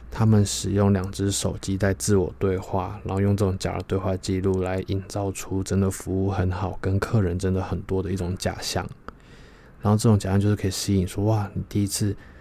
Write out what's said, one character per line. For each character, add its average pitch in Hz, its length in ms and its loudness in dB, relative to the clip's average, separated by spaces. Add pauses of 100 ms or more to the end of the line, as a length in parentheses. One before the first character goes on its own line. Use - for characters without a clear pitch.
(120)
他 110 140 0
们 104 200 6
使 - 260 -4
用 101 200 4
两 98 200 0
只 101 200 0
手 98 280 -2
机 95 180 -2
在 98 160 2
自 104 220 2
我 92 220 2
对 95 200 0
话， 95 460 -4
然 95 120 -4
后 98 60 2
用 101 140 4
这 98 100 2
种 95 120 0
假 92 200 -4
的 92 100 -6
对 95 100 0
话 92 200 -2
记 92 240 -2
录 92 200 2
来 92 260 -2
营 95 200 -2
造 101 240 -4
出 95 320 -4
真 95 160 0
的 95 100 4
服 95 360 -2
务 98 40 0
很 92 220 0
好、 92 300 -4
跟 98 180 0
客 110 220 2
人 87 180 0
真 92 140 0
的 92 80 2
很 85 220 -4
多 95 200 -2
的 87 80 -4
一 98 40 0
种 90 220 -2
假 - 240 -4
象。 - 260 -4 (960)
然 104 100 4
后 107 60 6
这 113 120 4
种 104 100 8
假 95 100 -2
象 98 100 4
就 104 100 4
是 104 60 4
可 98 120 -2
以 95 40 0
吸 - 240 0
引 92 120 2
说， 101 160 -4
哇， 104 300 0
你 95 160 -4
第 104 120 0
一 101 60 2
次 101 280 -2 (260)